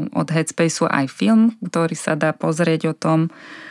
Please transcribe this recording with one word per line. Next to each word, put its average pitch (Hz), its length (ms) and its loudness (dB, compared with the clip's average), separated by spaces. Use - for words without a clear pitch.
od - 240 -2
Headspaceu 165 560 0
aj 139 160 0
film, 220 560 4
ktorý 165 320 -2
sa 156 240 -2
dá 156 160 0
pozrieť 160 560 0
o 156 80 -6
tom. 160 320 2